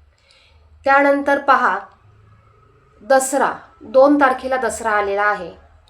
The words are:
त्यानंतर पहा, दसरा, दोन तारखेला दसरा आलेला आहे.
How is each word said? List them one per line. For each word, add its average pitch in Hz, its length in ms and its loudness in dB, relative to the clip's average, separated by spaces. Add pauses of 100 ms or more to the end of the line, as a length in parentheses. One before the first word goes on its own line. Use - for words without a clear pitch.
(840)
त्यानंतर 277 540 2
पहा, 240 400 0 (1200)
दसरा, 262 500 0 (280)
दोन 269 360 2
तारखेला 262 400 -2
दसरा 226 340 -6
आलेला 202 320 -2
आहे. 190 300 -4 (380)